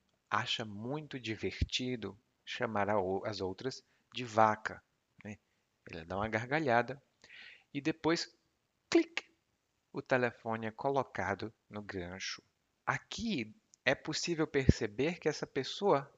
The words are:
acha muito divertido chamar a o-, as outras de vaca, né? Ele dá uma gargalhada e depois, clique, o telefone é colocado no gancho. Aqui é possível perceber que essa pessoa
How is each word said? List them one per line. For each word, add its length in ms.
acha 360
muito 540
divertido 960
chamar 440
a 100
o-, 260
as 160
outras 420
de 100
vaca, 600
né? 140
Ele 160
dá 120
uma 120
gargalhada 720
e 80
depois, 540
clique, 340
o 100
telefone 640
é 40
colocado 840
no 120
gancho. 600
Aqui 680
é 80
possível 540
perceber 720
que 100
essa 160
pessoa 720